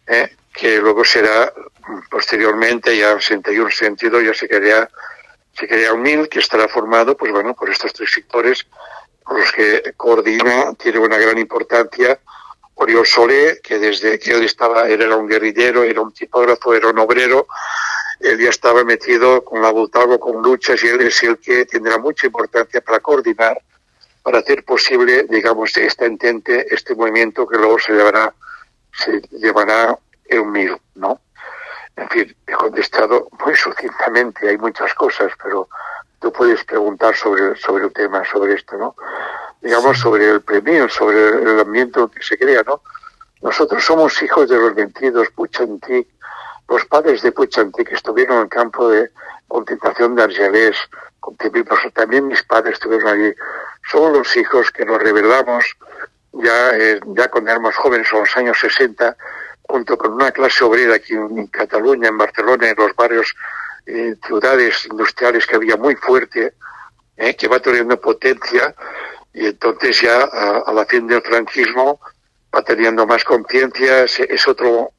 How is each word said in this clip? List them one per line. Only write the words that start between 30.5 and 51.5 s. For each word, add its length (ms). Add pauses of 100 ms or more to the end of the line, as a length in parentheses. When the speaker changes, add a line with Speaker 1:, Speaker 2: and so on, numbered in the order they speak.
Speaker 1:
¿no? 260 (760)
En 140
fin, 260 (100)
he 60
contestado 760 (160)
muy 100
sucintamente, 920
hay 100
muchas 360
cosas, 380 (100)
pero 260 (520)
tú 120
puedes 320
preguntar 520
sobre, 400
sobre 280
el 80
tema, 380
sobre 240
esto, 220
¿no? 180 (680)
Digamos, 340
Speaker 2:
Sí. 60
Speaker 1:
sobre 260
el 140
premio, 460
sobre 400
el 300
ambiente 420 (140)
que 80
se 140
crea, 300
¿no? 160 (580)
Nosotros 440
somos 380
hijos 260
de 80
los 180
vencidos, 600
Puig 240
Antich. 500 (600)
Los 180
padres 360
de 100
Puig 260
Antich 340
estuvieron 440
en 80
el 40
campo 420
de 200 (380)
concentración 680
de 80
Argelès, 520 (440)
con 160
Timmy, 260